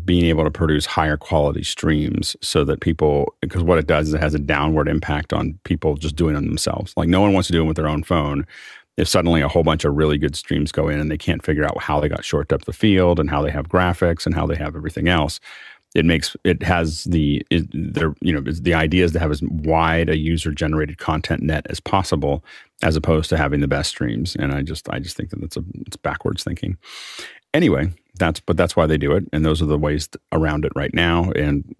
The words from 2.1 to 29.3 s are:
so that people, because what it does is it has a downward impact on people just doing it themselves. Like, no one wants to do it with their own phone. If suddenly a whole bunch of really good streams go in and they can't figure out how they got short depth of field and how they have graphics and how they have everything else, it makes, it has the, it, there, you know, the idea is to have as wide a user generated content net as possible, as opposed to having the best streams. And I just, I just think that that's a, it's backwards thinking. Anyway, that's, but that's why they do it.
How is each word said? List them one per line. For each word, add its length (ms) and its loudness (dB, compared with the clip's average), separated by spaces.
so 220 0
that 160 -2
people, 600 0
because 220 -2
what 160 4
it 80 0
does 220 2
is 60 0
it 60 -2
has 140 0
a 40 0
downward 500 0
impact 440 -2
on 320 -2
people 300 0
just 220 -6
doing 200 0
it 40 -2
themselves. 580 -4
Like, 100 2
no 140 4
one 100 4
wants 160 2
to 40 -6
do 100 4
it 40 2
with 100 -2
their 120 0
own 140 -2
phone. 440 0
If 120 0
suddenly 340 4
a 60 2
whole 140 4
bunch 220 2
of 100 2
really 220 2
good 180 -2
streams 380 -4
go 160 0
in 100 -2
and 120 -2
they 80 -4
can't 260 -4
figure 220 0
out 160 -4
how 180 0
they 80 2
got 160 -4
short 240 -2
depth 180 0
of 80 -6
field 460 4
and 80 0
how 140 0
they 80 0
have 180 -4
graphics 560 2
and 100 0
how 120 0
they 100 0
have 180 -6
everything 320 -4
else, 320 2
it 120 4
makes, 280 2
it 180 2
has 420 0
the, 460 0
it, 220 2
there, 500 -2
you 100 2
know, 80 -2
the 320 -2
idea 320 2
is 80 2
to 60 0
have 120 0
as 120 -4
wide 680 0
a 80 2
user 340 -2
generated 460 -2
content 460 -4
net 260 -2
as 100 -8
possible, 640 -2
as 140 2
opposed 320 0
to 80 0
having 240 0
the 80 0
best 220 -2
streams. 440 -4
And 160 -2
I 120 -2
just, 260 -8
I 100 -6
just 160 -10
think 140 -8
that 140 -10
that's 160 -10
a, 60 -8
it's 120 -12
backwards 440 -4
thinking. 360 -6
Anyway, 400 4
that's, 260 0
but 160 -2
that's 200 2
why 100 4
they 100 2
do 160 0
it. 180 2